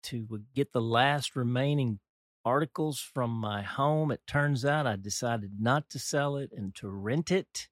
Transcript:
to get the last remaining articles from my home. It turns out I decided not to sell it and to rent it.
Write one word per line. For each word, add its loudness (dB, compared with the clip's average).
to -6
get 0
the 2
last 2
remaining 2
articles 0
from -2
my -2
home. 2
It -6
turns 2
out 2
I 0
decided -4
not 2
to -8
sell -2
it -6
and -6
to -10
rent -2
it. -2